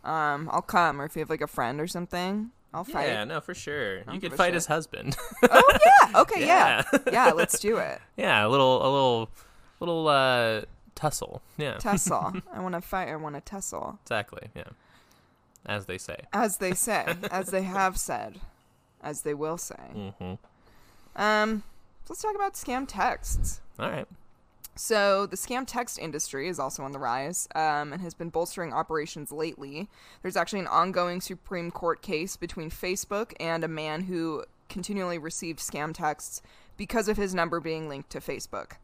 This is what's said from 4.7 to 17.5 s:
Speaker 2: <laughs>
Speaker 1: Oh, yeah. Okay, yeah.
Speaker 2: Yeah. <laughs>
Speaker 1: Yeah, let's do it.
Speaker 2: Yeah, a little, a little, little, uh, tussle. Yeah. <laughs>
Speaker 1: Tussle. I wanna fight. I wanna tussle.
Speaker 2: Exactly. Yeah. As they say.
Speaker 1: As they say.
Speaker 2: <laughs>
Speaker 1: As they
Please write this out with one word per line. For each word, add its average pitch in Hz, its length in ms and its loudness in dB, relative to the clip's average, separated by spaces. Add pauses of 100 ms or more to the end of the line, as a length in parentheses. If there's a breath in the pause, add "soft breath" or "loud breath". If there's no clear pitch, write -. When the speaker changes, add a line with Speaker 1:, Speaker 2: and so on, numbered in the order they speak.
Speaker 2:
<laughs> - 180 6
Speaker 1:
Oh, 508 340 10
yeah. - 380 12
Okay, 339 240 4
yeah. 277 380 8 (100)
Speaker 2:
Yeah. 277 100 6
<laughs> 254 80 0
Speaker 1:
Yeah, 254 200 6
let's 170 260 2
do 208 200 2
it. 73 220 -2 (180)
Speaker 2:
Yeah, 139 280 4
a 107 40 4
little, 131 340 6
a 131 80 4
little, 123 380 2 (500 soft breath)
little, 165 300 0
uh, 123 520 4 (320)
tussle. - 480 -4 (160)
Yeah. 147 200 -6
<laughs> - 20 -10
Speaker 1:
Tussle. 185 540 0 (200)
I - 60 -10
wanna 180 220 -6
fight. 185 280 -6
I 156 60 -8
wanna 151 260 -10
tussle. - 600 -10
Speaker 2:
Exactly. - 520 -6
Yeah. - 140 -14 (960 soft breath)
As 104 220 -6
they 92 100 -6
say. - 200 -10 (140)
Speaker 1:
As 208 260 0
they 185 180 -2
say. 175 480 -2
Speaker 2:
<laughs> 185 80 -6
Speaker 1:
As 185 160 -4
they 190 160 -2